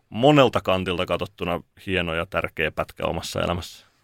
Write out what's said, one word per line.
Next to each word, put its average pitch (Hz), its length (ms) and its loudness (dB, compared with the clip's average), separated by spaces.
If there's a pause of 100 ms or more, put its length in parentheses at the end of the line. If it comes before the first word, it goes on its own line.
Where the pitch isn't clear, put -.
monelta 127 520 6
kantilta 92 460 -2
katsottuna 87 540 -4 (260)
hieno 87 280 -2
ja 85 120 -4
tärkeä 82 440 -2
pätkä - 360 -6
omassa 82 360 -4
elämässä. 87 440 -6 (180)